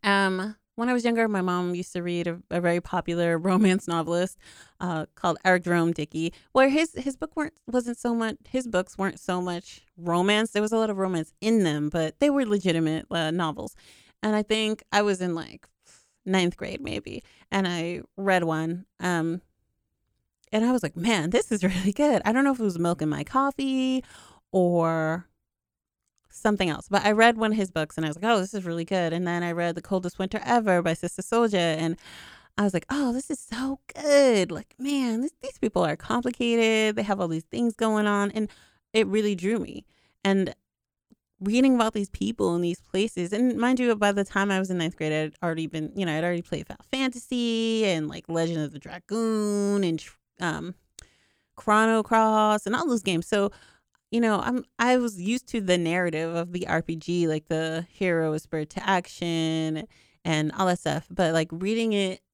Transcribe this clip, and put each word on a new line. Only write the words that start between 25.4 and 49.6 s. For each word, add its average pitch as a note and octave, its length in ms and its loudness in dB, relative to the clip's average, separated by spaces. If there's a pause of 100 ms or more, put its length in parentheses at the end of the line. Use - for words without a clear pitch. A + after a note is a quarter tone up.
something G3+ 400 0
else, D3 200 -6
but G3+ 160 0
I G#3 80 4
read A3+ 260 6
one A3 140 0
of A3 40 0
his F#3+ 140 -2
books, D#3 260 -4
and D#3+ 80 -2
I D3+ 60 -2
was D3+ 60 -6
like, G#3 140 -2
"Oh, A3+ 80 4
this F#3+ 140 -2
is G3 120 -6
really E3+ 200 -4
good." E3+ 300 0
And F3 120 -2
then F3 160 -2
I E3+ 100 -4
read E3+ 240 -2
The F3 60 -10
Coldest F#3 360 -4
Winter F#3+ 260 -4
Ever G#3 380 2
by E3+ 100 0
Sister F3 300 -6
Souljah, G3 560 2
and E3 180 -2 (640)
I G#3 60 2
was G3 100 0
like, E3 160 -2
"Oh, C4+ 240 0
this C4 160 -6
is C#4+ 100 -6
so C4+ 400 -6 (140)
good." C4+ 580 6
Like, - 260 -12
man, B3+ 440 0
this, D4 180 -4
these - 180 -10
people F3+ 260 0
are D#3 120 0
complicated. A3+ 1000 2
They A3 60 -2
have G3+ 160 0
all F3+ 100 0
these D#3+ 160 -2
things A#3 300 -2
going G#3+ 320 2
on, G3+ 260 2
and G#3+ 180 -2 (420)
it A3 140 4
really G#3 280 2
drew F#3+ 240 -2
me. - 280 -10 (360)
And G3 320 2 (880)
reading B3 320 4
about A3+ 200 0
these G3+ 160 -4
people G3 440 -2
and F3 80 -2
these F3 200 -4
places, F#3+ 500 -4
and B3 240 0
mind B3 240 0
you, A#3+ 160 2
by G#3 160 2
the G3 120 0
time G3 260 -2
I F#3+ 80 0
was F#3+ 120 -2
in F3+ 60 -2
ninth E3+ 200 -2
grade, D#3 160 -2
I'd D#3 300 -4
already D#3+ 240 -4
been, D#3 300 -6
you G3 80 -2
know, D#3+ 100 -2
I'd D#3+ 80 -2
already F3 200 -2
played - 240 -8
Final - 260 -18
Fantasy A#3 920 -2
and, D#3+ 220 0
like, - 200 -14
Legend E3 300 -2
of D3 140 -4
the D3+ 60 -14
Dragoon G3+ 1040 -2